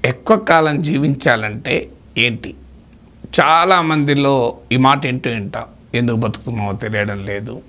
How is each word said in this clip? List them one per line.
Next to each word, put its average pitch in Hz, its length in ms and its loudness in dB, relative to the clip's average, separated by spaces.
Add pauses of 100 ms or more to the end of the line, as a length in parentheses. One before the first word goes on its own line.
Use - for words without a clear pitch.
ఎక్కువ 127 320 0
కాలం 160 460 2
జీవించాలంటే 139 1040 -2 (300)
ఏంటి? 117 360 -2 (880)
చాలామందిలో 147 1120 2 (180)
ఈ 123 40 2
మాట 139 300 4
వింటూ 127 240 -4
వింటాం, 113 320 -6 (320)
"ఎందుకు 120 220 0
బతుకుతున్నామో 107 560 -4
తెలియడం 104 520 -4
లేదు 104 440 -10